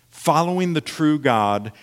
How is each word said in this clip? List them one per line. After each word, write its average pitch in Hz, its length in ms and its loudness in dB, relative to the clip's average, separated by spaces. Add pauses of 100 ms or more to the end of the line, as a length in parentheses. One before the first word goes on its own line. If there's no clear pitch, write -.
(100)
following 175 640 0
the 151 60 -2
true 151 380 0
God 107 540 0 (100)